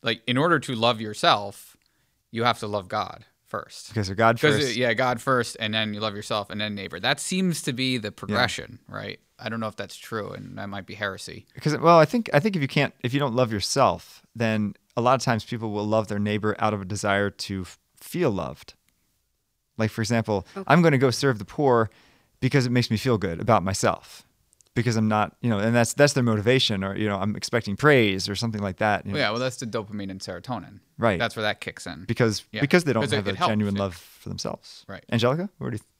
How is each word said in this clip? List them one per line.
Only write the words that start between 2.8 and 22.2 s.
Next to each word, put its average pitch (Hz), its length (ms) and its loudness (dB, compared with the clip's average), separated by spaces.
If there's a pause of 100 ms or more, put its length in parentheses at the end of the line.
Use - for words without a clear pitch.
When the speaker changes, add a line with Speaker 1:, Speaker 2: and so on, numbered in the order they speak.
Speaker 1:
God 107 380 -6 (200)
first. - 440 -14
Speaker 2:
Because 101 200 -4
of 95 80 -6
God 113 220 4
Speaker 1:
'Cause 151 160 4
Speaker 2:
first. 139 160 0
Speaker 1:
it, 107 60 -4
yeah, 120 160 2
God 123 280 0
first, 127 380 -2
and 107 140 -4
then 107 200 -2
you 104 60 -8
love 104 160 -4
yourself, 104 340 -4
and 104 120 -8
then 107 140 -4
neighbor. 90 240 -10
That 127 200 0
seems 185 440 -2
to 139 100 -4
be 127 240 -2
the 104 100 -6
Speaker 2:
Yeah. 101 80 -6
Speaker 1:
progression, 113 720 -4
right? 101 320 -10 (180)
I 120 120 -10
don't 113 100 -6
know 110 80 -6
if 104 80 -10
that's 98 220 -12
true, 101 340 -10
and 98 260 -14
that 101 120 -10
might 98 160 -10
be 98 100 -16
heresy. 98 580 -8
Speaker 2:
Because, 151 240 -2
well, 165 220 8
I 156 60 8
think, 233 280 -4
I 143 60 6
think 190 160 -2
if 160 60 0
you 135 60 -2
can't, - 260 0 (100)
if 120 100 -2
you 139 60 2
don't 135 160 0
love 123 160 2
yourself, 101 760 0 (100)
then 110 400 0 (200)
a 120 60 -2
lot 123 140 6
of 127 60 -2
times 117 220 0
people 113 280 -6
will 104 140 -2
love 107 220 2
their 104 120 -4
neighbor 104 400 0
out 107 140 2
of 101 80 -4
a 95 40 -10
desire 101 440 0
to 98 340 -6
f-, - 140 -14 (180)
feel 165 360 -2
loved. 80 420 -8 (1040)
Like, 110 140 0
for - 100 -4
example, 110 540 0
Speaker 3:
Okay. 196 120 -10
Speaker 2:
I'm 160 140 8
gonna 156 160 6
go 127 140 4
serve 127 280 0
the 101 60 -8
poor 120 440 2 (500)